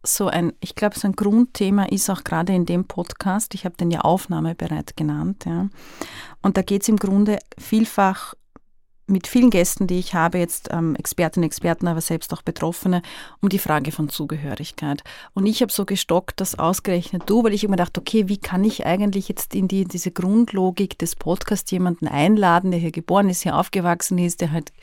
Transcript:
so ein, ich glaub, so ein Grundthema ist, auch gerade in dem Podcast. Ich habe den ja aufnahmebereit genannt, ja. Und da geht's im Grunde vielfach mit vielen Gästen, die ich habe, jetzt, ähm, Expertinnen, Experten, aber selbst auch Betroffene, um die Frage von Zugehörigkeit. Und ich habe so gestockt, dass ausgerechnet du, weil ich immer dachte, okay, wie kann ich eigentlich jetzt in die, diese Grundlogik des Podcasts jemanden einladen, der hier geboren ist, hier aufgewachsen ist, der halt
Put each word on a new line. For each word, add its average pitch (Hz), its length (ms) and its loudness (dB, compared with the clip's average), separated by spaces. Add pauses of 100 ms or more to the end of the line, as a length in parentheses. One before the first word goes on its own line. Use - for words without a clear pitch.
so - 240 0
ein, 170 340 0
ich - 140 -10
glaub, 208 200 0
so - 120 0
ein 190 80 2
Grundthema 202 720 4
ist, - 240 0
auch 180 140 -2
gerade 170 300 0
in 180 120 4
dem 175 200 0
Podcast. - 680 -4
Ich 196 120 -6
habe 175 100 -8
den 170 160 0
ja 156 100 0
aufnahmebereit 165 920 -2
genannt, 156 500 -4
ja. 175 220 -2 (760)
Und 196 140 2
da 190 60 2
geht's 196 260 0
im 220 80 4
Grunde 202 440 2 (180)
vielfach 208 760 0 (760)
mit 190 180 0
vielen 247 240 6
Gästen, 185 380 2
die 180 120 0
ich - 140 -4
habe, 170 240 2
jetzt, 170 340 -2
ähm, 165 240 0
Expertinnen, 165 520 0
Experten, 170 400 -2
aber 165 140 -2
selbst - 320 -4
auch - 80 -8
Betroffene, 175 600 -2 (400)
um 202 60 4
die 196 100 0
Frage 151 360 0
von 151 160 -4
Zugehörigkeit. 147 920 -6 (320)
Und 190 120 0
ich 220 160 2
habe 226 100 2
so 196 140 -2
gestockt, - 560 -2
dass - 180 -6
ausgerechnet 175 640 0
du, 226 180 4
weil 220 100 4
ich 208 100 -2
immer 196 140 2
dachte, 175 240 0
okay, 214 260 2
wie 202 100 -2
kann 185 280 0
ich - 200 0
eigentlich 196 440 0
jetzt - 260 -8
in 190 140 0
die, 190 160 0
diese 175 260 -6
Grundlogik 190 880 2
des - 160 -4
Podcasts - 560 -4
jemanden 180 360 0
einladen, 180 640 4
der 170 100 0
hier 165 100 -2
geboren 190 380 2
ist, 180 140 -2
hier 165 120 0
aufgewachsen 175 640 0
ist, 175 240 0
der 160 100 0
halt 165 320 -6